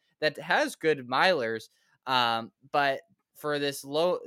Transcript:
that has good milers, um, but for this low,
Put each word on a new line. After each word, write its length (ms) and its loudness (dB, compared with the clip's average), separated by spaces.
that 160 -2
has 360 0
good 320 -2
milers, 580 0
um, 440 0
but 280 2
for 220 -4
this 260 -4
low, 420 0